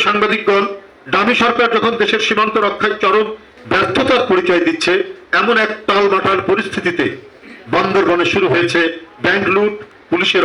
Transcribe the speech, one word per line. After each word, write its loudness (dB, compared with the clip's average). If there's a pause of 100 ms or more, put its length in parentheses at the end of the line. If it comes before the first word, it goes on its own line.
সাংবাদিকগণ, 0 (500)
ডামি 2
সরকার 2
যখন 0
দেশের 0
সীমান্ত 0 (100)
রক্ষায় -2
চরম 2 (440)
ব্যর্থতার 0
পরিচয় 2
দিচ্ছে, 0 (460)
এমন 0
এক -2 (160)
টালমাটাল 2 (100)
পরিস্থিতিতে -2 (680)
বান্দরবনে 2
শুরু 2
হয়েছে 0 (460)
ব্যাংক 0 (100)
লুট, 0 (360)
পুলিশের 0